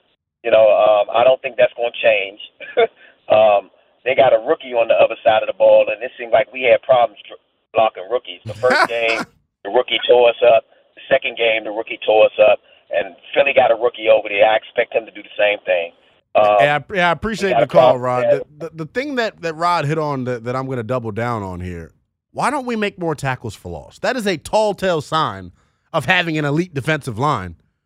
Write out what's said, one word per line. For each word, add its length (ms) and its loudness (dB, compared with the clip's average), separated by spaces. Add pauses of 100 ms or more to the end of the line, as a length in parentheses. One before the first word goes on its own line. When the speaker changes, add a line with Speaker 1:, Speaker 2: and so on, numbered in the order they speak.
(440)
Speaker 1:
You 80 -2
know, 200 8
um, 420 4
I 100 2
don't 180 4
think 160 -10
that's 180 2
gonna 160 -4 (100)
change. 380 0 (360)
<laughs> 140 2 (400)
Um, 400 4 (360)
they 100 -2
got 160 4
a 80 4
rookie 320 -4
on 160 0
the 80 2
other 260 0
side 220 2
of 40 -6
the 120 -8
ball, 320 6
and 100 -8
it 160 -12
seemed 140 -8
like 220 2
we 100 -12
had 180 2
problems 460 0
dr-, 160 -20 (300)
blocking 360 -2
rookies. 360 -6
The 80 -14
first 340 0
Speaker 2:
<laughs> 0 -
Speaker 1:
game, 380 -4 (400)
the 40 -10
rookie 380 0
tore 220 6
us 100 -4 (160)
up. 80 2 (320)
The 60 -20 (100)
second 240 -2
game, 300 -2
the 60 -10
rookie 340 -10
tore 220 4
us 120 -4
up. 200 4 (300)
And 280 -6 (180)
Philly 180 2
got 160 4
a 60 2
rookie 320 -4
over 220 2
there. 200 2
I 60 2
expect 400 -4
him 100 -2
to 60 -20
do 100 -20
the 160 -20
same 280 0
thing. 260 -2 (440)
Um, 260 4
Speaker 2:
Yeah, 180 2 (100)
I, 60 -10
yeah, 140 2
I 20 2
appreciate 380 -4
Speaker 1:
we 60 0
got 40 2
Speaker 2:
the 60 2
Speaker 1:
a 20 -18
Speaker 2:
call, 320 4
Speaker 1:
problem 20 -8
Speaker 2:
Rod. 220 -2
Speaker 1:
there. 160 0
Speaker 2:
The, 300 -14
the, 160 -12
the 80 -20
thing 220 -6
that, 260 -4
that 140 -6
Rod 280 -2
hit 140 -2
on 260 -4
that, 220 -6
that 100 -6
I'm 140 -6
gonna 140 -6
double 280 -6
down 320 -6
on 160 -10
here, 320 -12 (400)
why 180 -4
don't 160 -6
we 120 -6
make 200 -6
more 160 -6
tackles 420 -8
for 140 -18
loss? 300 -16
That 160 -4
is 100 -6
a 120 -4
tall 360 -2
tale 280 -4
sign 500 -6 (400)
of 140 -4
having 320 -2
an 80 -2
elite 280 -4
defensive 460 -6
line. 380 -4 (280)